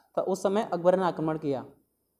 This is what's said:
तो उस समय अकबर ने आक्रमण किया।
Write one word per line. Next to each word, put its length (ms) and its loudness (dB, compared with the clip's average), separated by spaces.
तो 60 0
उस 220 -2
समय 300 0
अकबर 260 4
ने 60 2
आक्रमण 320 -2
किया। 280 -4